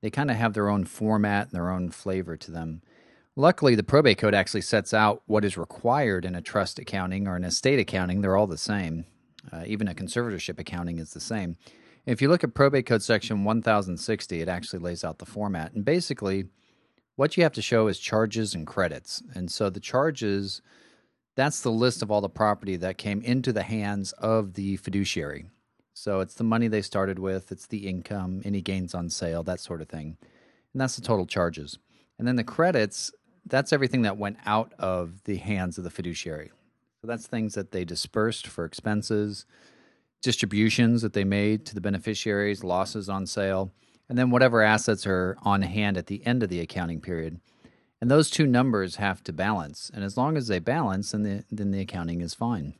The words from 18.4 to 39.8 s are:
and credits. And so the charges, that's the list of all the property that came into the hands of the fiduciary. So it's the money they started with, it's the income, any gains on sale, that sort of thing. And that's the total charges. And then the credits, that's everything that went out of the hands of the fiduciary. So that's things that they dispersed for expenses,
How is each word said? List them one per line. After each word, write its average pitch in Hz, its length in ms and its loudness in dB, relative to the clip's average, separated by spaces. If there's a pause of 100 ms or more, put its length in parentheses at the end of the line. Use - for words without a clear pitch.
and 80 140 -6
credits. - 560 -4 (100)
And 90 160 -6
so 101 220 0
the 95 80 -8
charges, 107 840 -2 (760)
that's 143 240 0
the 123 100 0
list 117 300 2
of 104 100 -2
all 104 80 4
the 101 80 -2
property 101 480 0
that 90 220 -4
came 104 240 -4
into 123 320 0
the 104 100 0
hands 101 540 -4
of 107 380 0
the 98 200 -2
fiduciary. 85 680 -4 (480)
So 98 260 -2
it's 92 140 -4
the - 100 -4
money 113 240 4
they 107 140 2
started 95 380 -2
with, 95 340 -4
it's - 140 -16
the 101 200 -6
income, 92 560 -6
any 101 180 -2
gains 92 320 -4
on 87 160 -6
sale, 85 340 -4
that 87 180 -4
sort 82 200 -10
of 78 60 -12
thing. 80 300 -12 (560)
And 131 80 -2
that's 131 160 -2
the 113 40 -14
total 101 240 2
charges. 82 540 -2 (400)
And 117 80 -2
then 127 80 2
the 120 80 0
credits, 143 720 2 (320)
that's 135 260 0
everything 135 300 2
that 104 160 0
went 104 280 -6
out 110 320 0
of 92 460 -4
the 101 140 -4
hands 92 400 -2
of 90 80 -8
the 85 40 -6
fiduciary. 82 600 -8 (480)
So 110 80 -14
that's 117 200 -8
things 110 260 -2
that 98 180 -6
they 90 140 -4
dispersed 107 600 -2
for - 200 -8
expenses, 104 800 -2 (760)